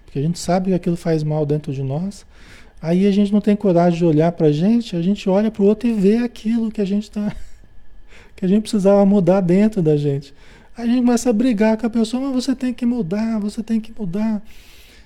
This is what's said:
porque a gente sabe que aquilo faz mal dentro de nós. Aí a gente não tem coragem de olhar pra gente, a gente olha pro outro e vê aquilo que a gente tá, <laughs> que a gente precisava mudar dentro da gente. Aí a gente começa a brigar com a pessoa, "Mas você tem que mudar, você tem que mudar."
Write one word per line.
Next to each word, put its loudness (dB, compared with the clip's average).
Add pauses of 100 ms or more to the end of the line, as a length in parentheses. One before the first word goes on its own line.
porque -12
a -2
gente -2
sabe -2
que 0
aquilo -2
faz -2
mal -2
dentro -4
de -6
nós. -6 (560)
Aí 2
a 4
gente 2
não 4
tem 2
coragem 2
de 0
olhar 4
pra 2
gente, 0
a -2
gente -2
olha 2
pro -2
outro 2
e 0
vê 2
aquilo -4
que -6
a 0
gente -4
tá, -6 (500)
<laughs> -20
que -6
a 0
gente 2
precisava 4
mudar 4
dentro 2
da 2
gente. -2 (420)
Aí -8
a -2
gente 2
começa 2
a 2
brigar 2
com -4
a -4
pessoa, -2
"Mas -2
você -2
tem -4
que -4
mudar, -2
você -6
tem -2
que -10
mudar." -4 (640)